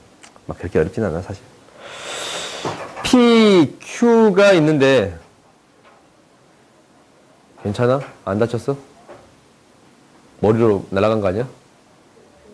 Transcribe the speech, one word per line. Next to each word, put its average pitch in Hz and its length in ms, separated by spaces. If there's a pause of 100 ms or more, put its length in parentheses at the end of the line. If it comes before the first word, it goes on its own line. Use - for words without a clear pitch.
(460)
막 - 120
그렇게 90 200
어렵진 87 260
않아, 87 180
사실. 98 200 (1600)
피, 220 800
큐가 214 760
있는데 135 640 (2500)
괜찮아? 123 380 (240)
안 98 140
다쳤어? 117 380 (1600)
머리로 110 500
날아간 107 300
거 101 80
아니야? 107 200 (1040)